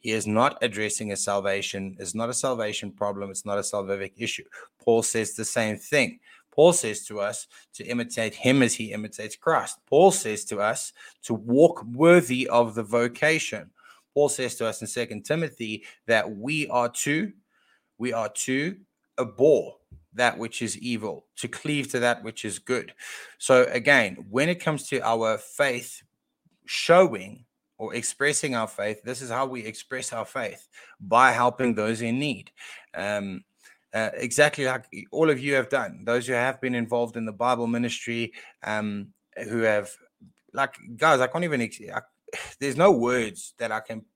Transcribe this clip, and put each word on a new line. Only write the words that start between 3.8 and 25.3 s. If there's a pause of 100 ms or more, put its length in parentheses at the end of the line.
issue. (340)
Paul
says
the
same
thing. (300)
Paul
says
to
us (260)
to
imitate
him
as
he
imitates
Christ.
Paul
says
to
us (300)
to
walk
worthy
of
the
vocation. (420)
Paul
says
to
us
in
Second
Timothy (220)
that
we
are
to, (640)
we
are
to (420)
abhor (380)
that
which
is
evil, (100)
to
cleave
to
that
which
is
good. (460)
So
again,
when
it
comes
to
our